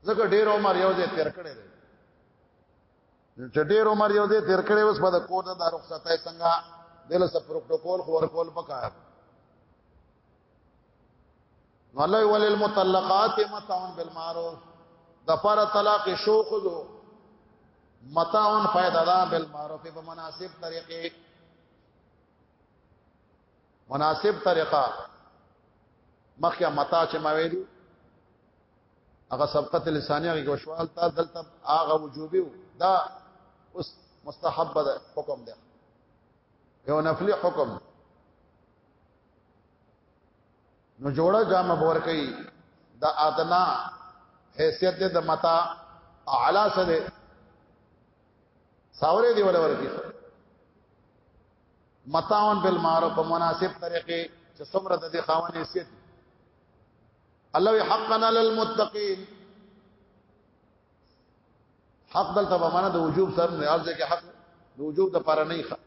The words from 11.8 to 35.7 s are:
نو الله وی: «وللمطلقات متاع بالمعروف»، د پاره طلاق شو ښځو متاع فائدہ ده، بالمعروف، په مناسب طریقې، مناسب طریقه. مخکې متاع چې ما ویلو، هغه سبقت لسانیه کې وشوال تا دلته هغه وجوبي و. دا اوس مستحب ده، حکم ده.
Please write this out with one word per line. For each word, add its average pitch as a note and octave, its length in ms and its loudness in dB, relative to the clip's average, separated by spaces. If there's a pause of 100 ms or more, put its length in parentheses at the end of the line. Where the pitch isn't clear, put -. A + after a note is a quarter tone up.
نو C3+ 80 0
الله F#3 160 2
وی: G#3+ 140 6
«وللمطلقات G3+ 1040 2 (120)
متاع F#3 460 -8
بالمعروف»، E3 640 -10 (680)
د D#3+ 160 2
پاره G#3+ 300 4
طلاق G#3 360 2 (160)
شو G#3+ 180 4
ښځو F#3+ 420 -4 (1160)
متاع F#3+ 680 0
فائدہ E3+ 320 2
ده، F3+ 200 4
بالمعروف، D3+ 580 -6
په D#3+ 180 -18
مناسب E3 500 -16 (100)
طریقې، E3 520 -12 (2750)
مناسب D#3 560 0
طریقه. D3+ 400 2 (1500)
مخکې E3+ 260 0
متاع D#3 420 2
چې D#3+ 100 -6
ما D3+ 160 -2
ویلو، E3 320 -2 (1700)
هغه C3+ 140 0
سبقت D#3 420 -2
لسانیه D#3 560 -2
کې C3+ 40 -4
وشوال D#3+ 460 -6
تا E3+ 140 0
دلته E3 360 -4 (200)
هغه D3+ 300 2
وجوبي D#3 460 -4
و. D#3+ 100 -6 (280)
دا F3 300 2 (640)
اوس - 220 -12 (300)
مستحب D3 500 -4
ده، C#3 260 0 (160)
حکم C3+ 280 -8
ده. A2+ 100 -18 (1300)